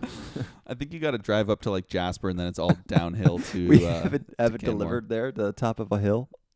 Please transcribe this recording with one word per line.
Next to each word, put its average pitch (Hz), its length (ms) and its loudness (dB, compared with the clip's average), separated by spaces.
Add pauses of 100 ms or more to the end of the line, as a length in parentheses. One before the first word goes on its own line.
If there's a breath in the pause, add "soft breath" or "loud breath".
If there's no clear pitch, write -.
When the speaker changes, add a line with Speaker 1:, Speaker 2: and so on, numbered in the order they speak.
(680 loud breath)
Speaker 1:
I - 60 -6
think 143 200 -10
you 165 60 -10
gotta 151 180 -2
drive 104 320 2
up 104 120 0
to, 107 100 -2
like, 92 160 -2
Jasper 90 420 -2
and 90 100 -2
then 87 80 -2
it's 90 120 -6
all 87 220 2
Speaker 2:
<laughs> - 60 -20
Speaker 1:
downhill 87 520 0
to, 90 280 -2
Speaker 2:
We - 180 10
Speaker 1:
uh, 85 180 -2
Speaker 2:
have 98 100 -2
it, - 160 -4
Speaker 1:
to - 80 -20
Speaker 2:
have 117 180 2
it 117 60 -10
Speaker 1:
Canmore. 120 160 -2
Speaker 2:
delivered 107 320 -4
there 117 220 -4
to 110 120 -4
the 101 100 -2
top 113 260 -2
of 101 120 -4
a 104 80 2
hill 104 300 2 (260)